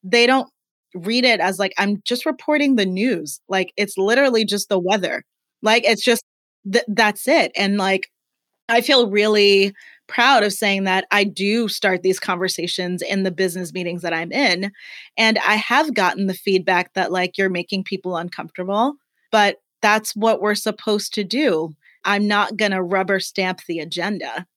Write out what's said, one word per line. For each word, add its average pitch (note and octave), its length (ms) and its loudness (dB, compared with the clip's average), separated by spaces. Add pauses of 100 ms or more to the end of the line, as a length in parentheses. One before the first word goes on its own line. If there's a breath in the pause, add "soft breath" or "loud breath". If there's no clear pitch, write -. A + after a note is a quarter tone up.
They A#3 240 4
don't C4 200 4 (460)
read A3 320 -2
it A#3 140 4
as, F3+ 180 0
like, F#3+ 220 -2
I'm G3+ 260 0
just B3 180 -4
reporting C#4+ 520 0
the G#3 100 2
news. F#3 640 -4
Like, F#3 280 -2
it's G3+ 200 -4
literally A3+ 480 2
just G3+ 240 -4
the G3 80 2
weather. F#3 460 -2 (400)
Like, A3 220 4
it's G#3+ 200 2
just, A#3 180 2 (480)
th-, A#3 160 2
that's G#3 400 0
it. C4+ 280 2
And, G3+ 240 0
like, F#3+ 320 -2 (580)
I A#3 120 4
feel B3 280 4
really G3+ 640 4 (340 loud breath)
proud B3 360 4
of G3+ 100 0
saying G3 320 -2
that F#3+ 260 0
I G3+ 140 2
do G#3 420 -2
start F#3 340 -2
these F#3 180 0
conversations F3+ 840 -4
in G3 220 -2
the F#3+ 80 -2
business F3 420 -4
meetings F3 280 -6
that E3+ 120 -4
I'm E3 180 -6
in. G3 400 0 (460 loud breath)
And A3 220 2
I G#3+ 160 2
have B3+ 380 0
gotten F#3+ 340 0
the F#3+ 60 -2
feedback F3+ 600 -2
that, F#3 180 -2
like, F3+ 260 -4
"You're G3 120 0
making F#3+ 360 -6
people F3+ 320 -6
uncomfortable," F#3 800 -4 (360)
but G#3 260 4 (240)
that's G#3+ 340 2
what A3 260 2
we're G#3 140 0
supposed G#3 600 -4
to G#3+ 80 -4
do. F3+ 480 -2 (320 soft breath)
I'm G3+ 240 0
not G#3 300 -2
gonna G3 260 0
rubber F#3+ 360 0
stamp F#3 480 -6
the E3 120 -8
agenda E3+ 680 -8 (120)